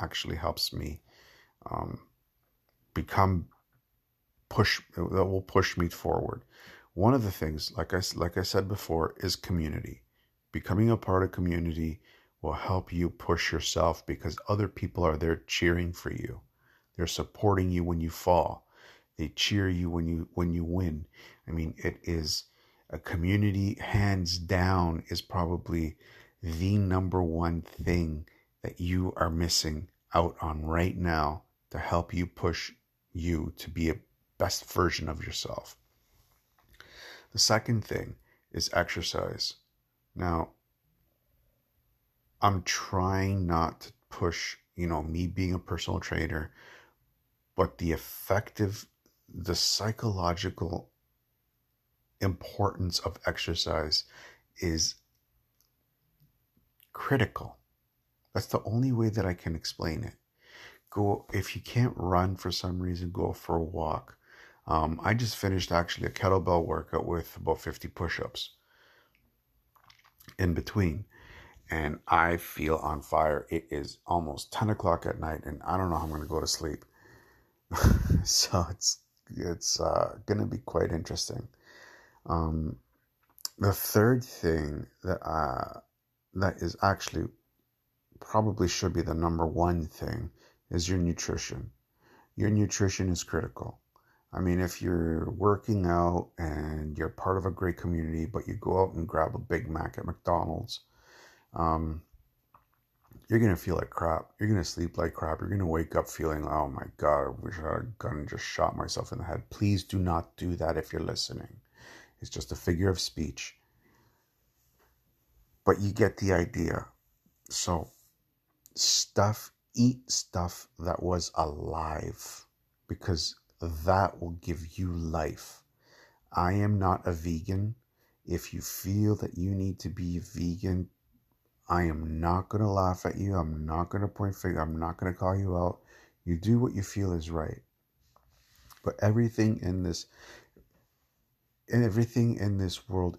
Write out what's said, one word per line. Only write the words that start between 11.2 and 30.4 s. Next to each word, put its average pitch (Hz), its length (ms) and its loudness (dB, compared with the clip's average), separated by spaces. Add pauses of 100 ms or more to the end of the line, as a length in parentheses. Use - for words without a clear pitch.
of 92 80 2
community 85 680 -2 (420)
will 78 120 -2
help 92 380 -2
you 87 160 2
push - 440 -2
yourself 82 520 2
because 78 320 -6 (120)
other 104 180 2
people 90 380 -2
are 80 120 4
there 82 300 0
cheering 87 460 2
for - 200 -8
you. - 280 -8 (560)
They're 85 100 0
supporting 92 640 2
you 87 140 2
when 85 160 0
you 82 100 -2
fall. - 560 2 (500)
They 78 120 -4
cheer 98 400 2
you 87 220 0
when 85 180 0
you, 82 260 -2
when 87 180 2
you 85 120 0
win. 82 420 -2 (400)
I 78 60 -8
mean, 80 240 -2
it - 260 -4
is 80 420 -2 (460)
a 78 80 -8
community, 98 800 2
hands 95 580 0
down, 90 680 2
is 82 120 -6
probably 85 760 -2 (460)
the 92 360 2
number 92 440 2
one 85 400 0
thing 80 640 0 (360)
that - 180 -8
you 90 360 0
are 87 140 2
missing 82 580 0 (260)
out 85 260 4